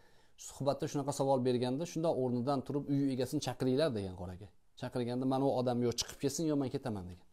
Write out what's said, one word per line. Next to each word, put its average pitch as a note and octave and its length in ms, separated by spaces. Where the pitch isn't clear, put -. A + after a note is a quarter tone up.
Suhbatda C#3 480
shunaqa C#3+ 240
savol C3+ 320
berganda, B2+ 420
shunda E3 240
o'rnidan B2 420
turib, C#3 240
"Uy C#3 120
egasini C3 280
chaqiringlar", C3 540
degan F#2+ 220
Qoraka. F2+ 320
Chaqirganda, B2 440
"Mana C3+ 200
u C#3 60
odam B2 320
yo A#2+ 100
chiqib - 280
ketsin, C#3+ 260
yo D3+ 100
men C3+ 140
ketaman", G#2+ 360
degan. F2+ 260